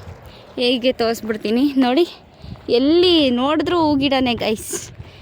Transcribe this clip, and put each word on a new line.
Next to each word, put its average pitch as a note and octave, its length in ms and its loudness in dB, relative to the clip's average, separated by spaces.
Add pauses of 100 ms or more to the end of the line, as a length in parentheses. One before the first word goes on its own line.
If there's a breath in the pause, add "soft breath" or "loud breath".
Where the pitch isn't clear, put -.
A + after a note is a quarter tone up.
(560 loud breath)
ಹೇಗೆ B3 360 0
ತೋರಿಸ್ಬಿಡ್ತೀನಿ A3+ 840 -2
ನೋಡಿ. C4 300 2 (640 loud breath)
ಎಲ್ಲಿ D#4+ 640 4
ನೋಡಿದ್ರೂ D4+ 500 0
ಹೂ D4+ 160 2
ಗಿಡನೇ C4 380 0
ಗೈಸ್, - 580 -6 (300 loud breath)